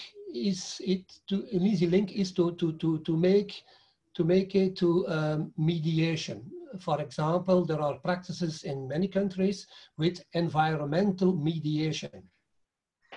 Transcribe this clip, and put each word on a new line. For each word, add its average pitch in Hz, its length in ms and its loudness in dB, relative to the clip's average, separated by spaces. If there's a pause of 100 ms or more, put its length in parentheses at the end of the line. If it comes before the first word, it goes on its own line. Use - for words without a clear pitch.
(320)
is 202 540 -4
it 185 180 0 (220)
to, 196 80 -4 (180)
an 180 140 2
easy 180 200 2
link 185 280 2
is 196 160 -2
to, 170 220 2
to, 170 220 -2
to, 160 240 0
to 160 180 -2
make, 190 480 2 (500)
to 170 100 0
make 185 300 2
it 190 220 2
to, 175 320 4
um, 156 500 -2
mediation. 160 840 0 (340)
For - 220 -2
example, 180 640 2
there 156 140 -2
are 143 180 0
practices 175 640 -4
in 135 240 -6
many 160 220 -2
countries 190 580 0 (320)
with 180 240 0 (100)
environmental 160 1040 2
mediation. 151 880 -2 (960)